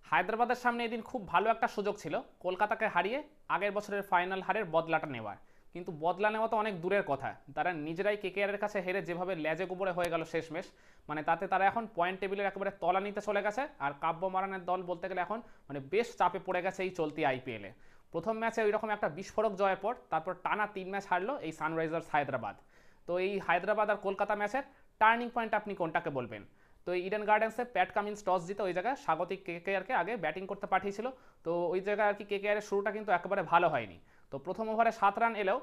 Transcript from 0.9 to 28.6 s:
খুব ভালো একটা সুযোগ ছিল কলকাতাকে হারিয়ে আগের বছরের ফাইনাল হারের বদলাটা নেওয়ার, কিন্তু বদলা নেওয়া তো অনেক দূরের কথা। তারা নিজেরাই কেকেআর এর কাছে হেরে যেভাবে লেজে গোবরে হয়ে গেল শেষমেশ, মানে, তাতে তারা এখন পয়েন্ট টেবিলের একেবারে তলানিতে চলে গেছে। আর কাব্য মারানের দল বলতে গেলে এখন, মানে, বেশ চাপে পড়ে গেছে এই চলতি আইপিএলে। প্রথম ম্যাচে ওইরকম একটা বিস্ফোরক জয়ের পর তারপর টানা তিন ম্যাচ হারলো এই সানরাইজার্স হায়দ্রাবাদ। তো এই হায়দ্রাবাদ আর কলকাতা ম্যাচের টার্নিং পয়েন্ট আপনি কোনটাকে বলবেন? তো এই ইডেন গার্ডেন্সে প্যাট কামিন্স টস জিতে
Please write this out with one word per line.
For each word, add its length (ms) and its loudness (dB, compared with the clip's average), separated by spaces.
খুব 100 -6
ভালো 220 4
একটা 220 0
সুযোগ 260 -2
ছিল 120 -4
কলকাতাকে 500 0
হারিয়ে 240 2
আগের 220 0
বছরের 340 -2
ফাইনাল 360 2
হারের 180 0
বদলাটা 400 2
নেওয়ার, 240 -8
কিন্তু 180 -10
বদলা 300 2
নেওয়া 180 0
তো 100 2
অনেক 200 0
দূরের 280 2
কথা। 200 -2
তারা 140 0
নিজেরাই 360 0
কেকেআর 300 0
এর 120 -4
কাছে 220 -2
হেরে 220 0
যেভাবে 260 -2
লেজে 260 0
গোবরে 260 0
হয়ে 160 2
গেল 100 0
শেষমেশ, 340 -4
মানে, 200 -2
তাতে 240 2
তারা 180 4
এখন 140 -2
পয়েন্ট 240 2
টেবিলের 300 -2
একেবারে 220 -4
তলানিতে 460 2
চলে 180 2
গেছে। 160 -2
আর 80 0
কাব্য 200 0
মারানের 360 -2
দল 100 2
বলতে 200 -4
গেলে 160 -2
এখন, 120 -4
মানে, 120 -6
বেশ 160 2
চাপে 280 4
পড়ে 200 0
গেছে 200 -4
এই 120 -4
চলতি 220 -2
আইপিএলে। 400 -6
প্রথম 300 -2
ম্যাচে 240 0
ওইরকম 300 2
একটা 200 -2
বিস্ফোরক 440 0
জয়ের 240 4
পর 100 0
তারপর 200 -2
টানা 200 2
তিন 180 -6
ম্যাচ 180 -4
হারলো 240 2
এই 140 -4
সানরাইজার্স 520 -2
হায়দ্রাবাদ। 440 0
তো 60 -4
এই 60 0
হায়দ্রাবাদ 460 4
আর 140 2
কলকাতা 340 0
ম্যাচের 240 -2
টার্নিং 340 8
পয়েন্ট 260 0
আপনি 200 -8
কোনটাকে 380 0
বলবেন? 260 -6
তো 120 -4
এই 120 0
ইডেন 200 -2
গার্ডেন্সে 340 4
প্যাট 220 4
কামিন্স 300 -2
টস 220 2
জিতে 180 -4